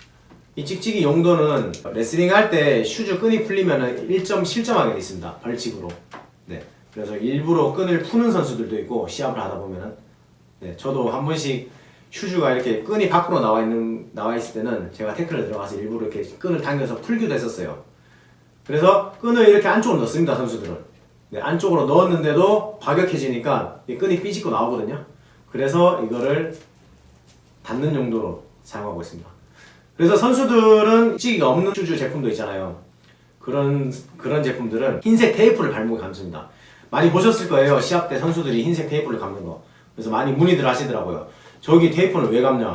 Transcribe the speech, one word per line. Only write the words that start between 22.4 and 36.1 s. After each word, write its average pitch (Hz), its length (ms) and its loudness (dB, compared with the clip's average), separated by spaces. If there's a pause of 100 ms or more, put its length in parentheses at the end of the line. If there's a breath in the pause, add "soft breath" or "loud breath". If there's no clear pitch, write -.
과격해지니까 143 1080 -2
이 120 80 -8
끈이 185 240 0
삐집고 196 300 -6
나오거든요. 120 540 -4 (460 soft breath)
그래서 156 540 2
이거를 139 500 -2 (1120)
닫는 135 300 -2
용도로 113 500 -4 (180)
사용하고 - 380 -10
있습니다. 85 280 -16 (680 soft breath)
그래서 170 200 6
선수들은 226 1040 6
찍찍이가 208 320 2
없는 190 240 2
슈즈 165 220 -2
제품도 139 340 -4
있잖아요. 95 500 -6 (580 soft breath)
그런, 139 540 -2 (240)
그런 147 260 -2
제품들은 127 600 -2
흰색 226 340 6
테이프를 196 360 4
발목에 113 280 -2
감습니다. 92 480 -12 (420 loud breath)